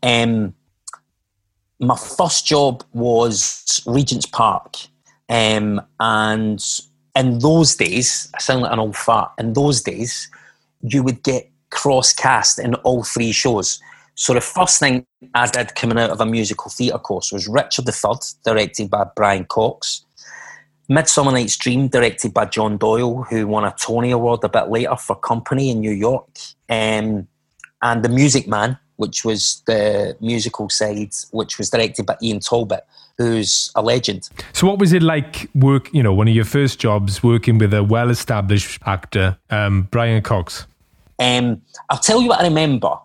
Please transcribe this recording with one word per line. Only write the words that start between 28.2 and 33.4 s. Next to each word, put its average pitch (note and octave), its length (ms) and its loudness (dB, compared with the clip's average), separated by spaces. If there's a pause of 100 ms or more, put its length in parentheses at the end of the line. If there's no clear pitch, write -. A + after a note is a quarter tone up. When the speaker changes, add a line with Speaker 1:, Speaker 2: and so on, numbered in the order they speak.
Speaker 1:
Man, G#2+ 320 -2 (180)
which - 280 -6
was A2 420 -2
the G#2 540 0
musical A2 480 -4
side, G#2 440 -4 (180)
which - 280 -6
was G#2 120 -6
directed A2+ 360 0
by A2 160 -4
Ian A2 180 -2
Talbot, A2 440 -2 (320)
who's A2+ 580 -2